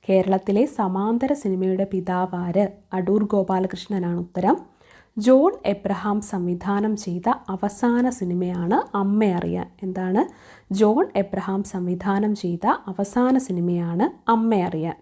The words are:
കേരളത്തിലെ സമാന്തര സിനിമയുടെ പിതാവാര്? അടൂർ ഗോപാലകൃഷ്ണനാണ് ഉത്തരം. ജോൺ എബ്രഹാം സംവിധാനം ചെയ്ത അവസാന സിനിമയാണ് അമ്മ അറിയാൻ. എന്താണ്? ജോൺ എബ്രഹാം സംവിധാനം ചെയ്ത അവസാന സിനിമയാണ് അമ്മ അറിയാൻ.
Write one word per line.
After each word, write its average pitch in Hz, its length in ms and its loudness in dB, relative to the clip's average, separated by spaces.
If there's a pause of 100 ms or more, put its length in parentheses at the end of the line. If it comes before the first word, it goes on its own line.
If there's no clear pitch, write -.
കേരളത്തിലെ 190 580 4
സമാന്തര 226 640 0
സിനിമയുടെ 190 600 0
പിതാവാര്? 185 760 -2 (240)
അടൂർ 185 320 0
ഗോപാലകൃഷ്ണനാണ് 190 960 -2
ഉത്തരം. 185 360 0 (640)
ജോൺ 262 340 6 (140)
എബ്രഹാം 202 540 -2
സംവിധാനം 202 760 -2
ചെയ്ത 180 320 -4 (200)
അവസാന 240 640 0
സിനിമയാണ് 180 840 -2
അമ്മ 202 280 2
അറിയാൻ. 175 420 0 (160)
എന്താണ്? 185 420 0 (500)
ജോൺ 214 320 4 (100)
എബ്രഹാം 196 480 -2
സംവിധാനം 196 720 -2
ചെയ്ത 175 320 -4
അവസാന 247 720 0
സിനിമയാണ് 175 920 -2
അമ്മ 226 240 2
അറിയാൻ. 175 480 -2